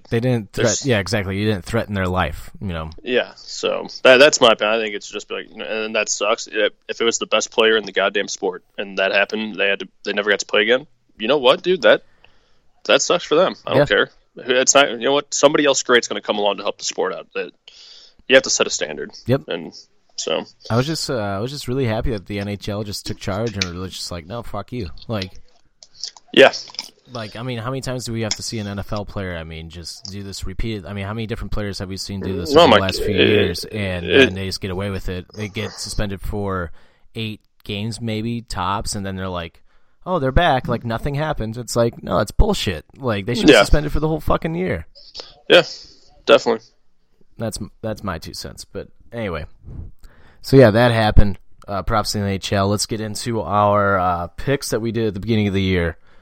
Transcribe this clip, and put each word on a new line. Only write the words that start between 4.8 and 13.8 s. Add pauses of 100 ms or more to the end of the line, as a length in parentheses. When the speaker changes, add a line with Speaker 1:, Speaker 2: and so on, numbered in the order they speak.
Speaker 2:
think
it's
just
like,
and
that
sucks.
If
it
was
the
best
player
in
the
goddamn
sport (120)
and
that
happened,
they
had
to, (160)
they
never
got
to
play
again. (320)
You
know
what,
dude?
That, (800)
that
sucks
for
them. (120)
I
don't
Speaker 1:
Yeah.